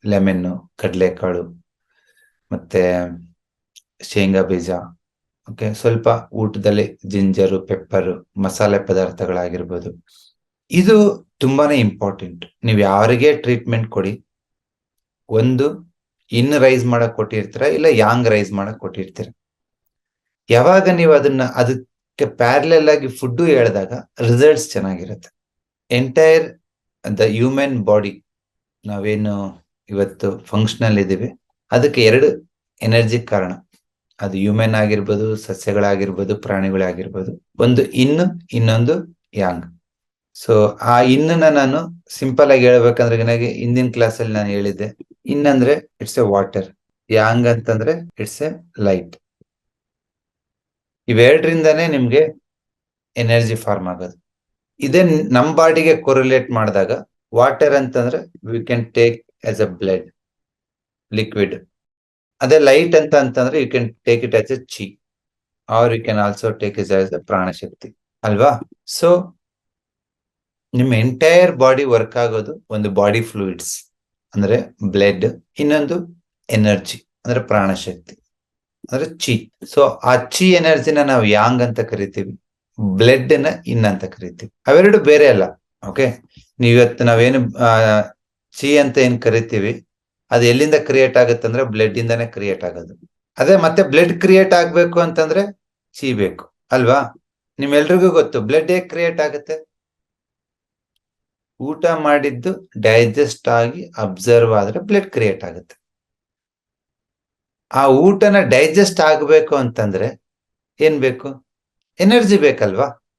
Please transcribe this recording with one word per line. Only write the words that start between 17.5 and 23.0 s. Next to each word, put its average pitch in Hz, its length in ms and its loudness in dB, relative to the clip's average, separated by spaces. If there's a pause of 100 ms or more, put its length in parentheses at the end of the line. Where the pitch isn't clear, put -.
ಇಲ್ಲ 151 240 0
ಯಾಂಗ್ 117 420 2
ರೈಸ್ 104 240 0
ಮಾಡಕ್ 104 260 -8
ಕೊಟ್ಟಿರ್ತೀರ. 95 500 -12 (1200)
ಯಾವಾಗ 185 380 4
ನೀವ್ 165 240 2
ಅದನ್ನ, 139 300 2
ಅದಕ್ಕೆ 127 840 -4
ಪ್ಯಾರಲಲ್ 147 640 2
ಆಗಿ 143 200 2